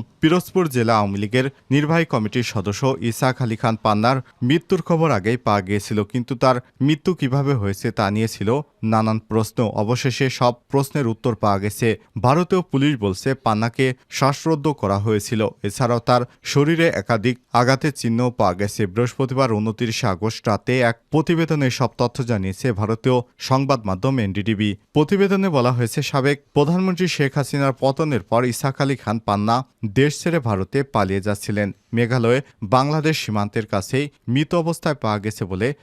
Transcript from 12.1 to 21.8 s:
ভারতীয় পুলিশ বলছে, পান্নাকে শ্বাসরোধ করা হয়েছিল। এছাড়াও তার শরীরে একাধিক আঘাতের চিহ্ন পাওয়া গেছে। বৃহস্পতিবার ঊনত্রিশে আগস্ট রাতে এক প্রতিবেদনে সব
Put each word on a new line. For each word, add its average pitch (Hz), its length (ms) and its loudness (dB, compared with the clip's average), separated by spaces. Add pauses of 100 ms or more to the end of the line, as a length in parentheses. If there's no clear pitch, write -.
ভারতীয় 175 360 2
পুলিশ 143 340 0
বলছে, 101 380 -4
পান্নাকে 113 520 0 (240)
শ্বাসরোধ 143 540 0 (160)
করা 98 180 0
হয়েছিল। 107 420 0 (220)
এছাড়াও 117 380 0
তার 123 220 2 (220)
শরীরে 160 420 2 (140)
একাধিক 117 340 0 (180)
আঘাতের 131 480 2
চিহ্ন 117 200 0 (100)
পাওয়া 98 240 2
গেছে। 101 320 -4
বৃহস্পতিবার 123 720 0
ঊনত্রিশে 110 480 -2
আগস্ট 101 400 -4
রাতে 113 340 0
এক 117 160 2 (160)
প্রতিবেদনে 156 580 2
সব 117 280 -2